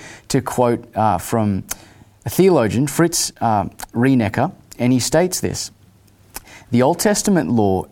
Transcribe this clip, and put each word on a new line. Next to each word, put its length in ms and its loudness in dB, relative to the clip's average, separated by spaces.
to 120 0
quote, 540 -2
uh, 220 0
from 460 -2
a 40 -6
theologian, 580 2
Fritz, 520 0
uh, 260 0
Rienecker, 580 0
and 140 0
he 80 2
states 400 0
this: 320 -6
"The 100 4
Old 180 2
Testament 500 0
law 420 2